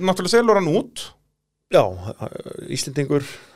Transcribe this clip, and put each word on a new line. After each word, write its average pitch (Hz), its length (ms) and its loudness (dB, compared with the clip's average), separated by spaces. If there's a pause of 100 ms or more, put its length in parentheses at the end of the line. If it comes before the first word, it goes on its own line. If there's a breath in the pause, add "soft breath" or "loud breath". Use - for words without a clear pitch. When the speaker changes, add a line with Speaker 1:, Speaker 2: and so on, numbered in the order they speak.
Speaker 1:
náttúrulega 185 320 0
selur 220 240 4
hann 170 80 0
út. - 380 -2 (640)
Speaker 2:
Já, 165 100 6 (880)
Íslendingur 139 560 -2 (300 loud breath)